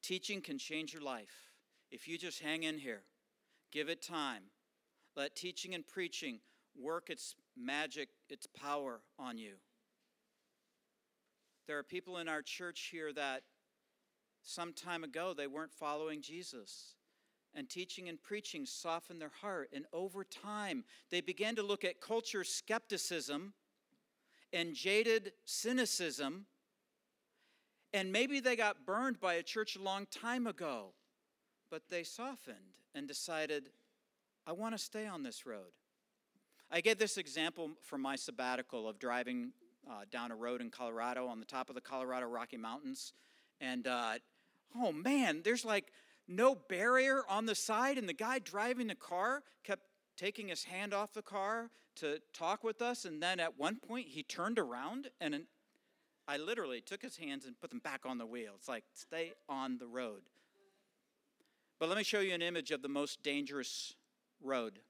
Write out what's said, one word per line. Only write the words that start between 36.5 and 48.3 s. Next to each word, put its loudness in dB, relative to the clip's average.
I 4
get 8
this 4
example 0
from -4
my 2
sabbatical 0
of -4
driving, 0
uh, -8
down -4
a -6
road 0
in -6
Colorado -2
on -6
the -10
top -4
of -10
the -6
Colorado -2
Rocky -2
Mountains. -6
And, -2
uh, 2
oh 2
man, 4
there's, 4
like, 2
no 8
barrier 6
on 4
the 4
side, 4
and 0
the 0
guy 2